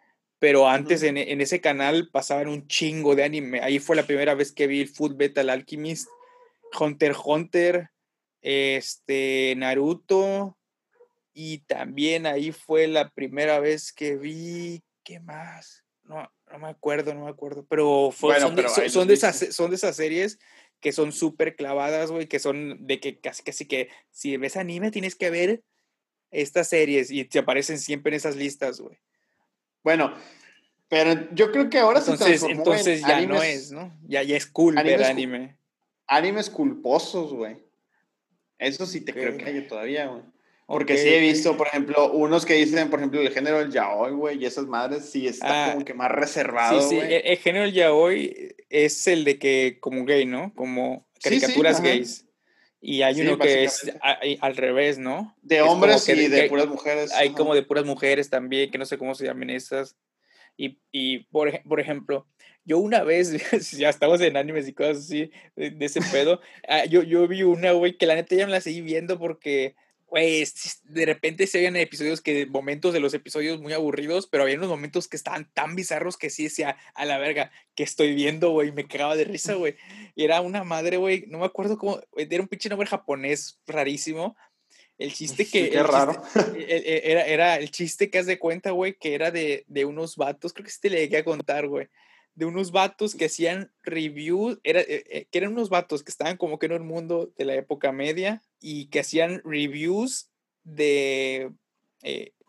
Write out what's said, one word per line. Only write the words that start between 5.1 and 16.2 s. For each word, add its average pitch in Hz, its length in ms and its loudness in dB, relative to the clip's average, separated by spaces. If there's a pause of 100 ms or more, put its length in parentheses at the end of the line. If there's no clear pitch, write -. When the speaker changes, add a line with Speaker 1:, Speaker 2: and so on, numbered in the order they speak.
Speaker 1:
Metal 139 340 0
Alchemist, 151 580 -6 (720)
Hunter 147 320 0
x 139 140 -6
Hunter, 170 640 0 (520)
este, 135 1160 -2
Naruto, 180 1000 -2 (760)
y 156 260 -12
también 151 680 -4
ahí 147 260 -4
fue 156 360 0
la 156 220 0
primera 147 500 -2
vez 156 340 -2
que 147 220 -6
vi, 170 640 -10 (220)
¿qué 170 160 -20
más? 165 640 -20 (200)
No, 156 280 -16 (200)